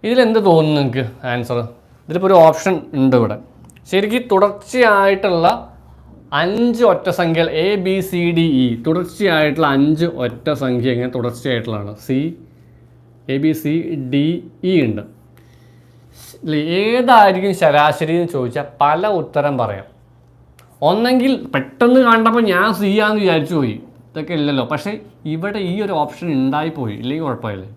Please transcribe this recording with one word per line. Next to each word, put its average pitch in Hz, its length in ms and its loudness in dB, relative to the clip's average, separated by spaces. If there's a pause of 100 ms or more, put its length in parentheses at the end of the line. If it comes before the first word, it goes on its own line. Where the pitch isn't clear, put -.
ഇതിലെന്ത് 226 340 2 (100)
തോന്നുന്നു 156 320 4
നിങ്ങൾക്ക് 131 240 -2 (260)
ആൻസർ? 120 280 -2 (460)
ഇതിലിപ്പോൾ 180 260 -2
ഒരു 190 140 8
ഓപ്ഷൻ 160 300 2 (240)
ഉണ്ട് 131 220 4
ഇവിടെ. 104 140 -2 (540)
ശരിക്കും 214 420 -2
തുടർച്ചയായിട്ടുള്ള 196 1160 2 (960)
അഞ്ച് 226 500 0
ഒറ്റ 180 160 -2 (120)
സംഖ്യകൾ 165 280 0 (160)
A, 185 40 0 (180)
B, 190 120 0 (120)
C, 180 100 -4 (180)
D, 165 40 2 (220)
E, 123 40 2 (180)
തുടർച്ചയായിട്ടുള്ള 160 920 0
അഞ്ച് 151 320 2 (160)
ഒറ്റ 117 240 -6 (140)
സംഖ്യ 127 340 -2
ഇങ്ങനെ 123 220 -4
തുടർച്ചയായിട്ടുള്ളതാണ്. 117 760 -6 (120)
സി, 131 120 -2 (1160)
A, 135 100 -2
B, 156 80 2 (100)
C, 151 120 -2 (400)
D, - 20 0 (540)
E 190 40 2 (120)
ഉണ്ട്. 110 180 -4 (1400)
ഇല്ല, 156 120 -4 (220)
ഏതായിരിക്കും 208 760 2 (100)
ശരാശരി 151 560 2
എന്ന് 170 160 -2
ചോദിച്ചാൽ 135 320 -4 (160)
പല 160 240 2 (140)
ഉത്തരം 147 320 -2 (100)
പറയാം. 101 240 -8 (1000)
ഒന്നെങ്കിൽ 247 460 2 (200)
പെട്ടെന്ന് 240 440 2 (100)
കണ്ടപ്പോൾ 226 440 4
ഞാൻ 190 140 2 (120)
സി 202 120 0 (160)
ആണെന്ന് 214 180 0
വിചാരിച്ചു 160 340 0
പോയി, 113 160 -2 (360)
ഇതൊക്കെ 156 280 -10
ഇല്ലല്ലോ. 143 340 0
പക്ഷേ 202 200 -6 (420)
ഇവിടെ 202 240 -6 (120)
ഈ 185 40 -4 (120)
ഒരു 196 60 -4 (100)
ഓപ്ഷൻ 156 240 -8 (100)
ഉണ്ടായിപ്പോയി, 135 680 -4
ഇല്ലെങ്കിൽ 147 240 -6
കുഴപ്പമില്ല. 107 480 -8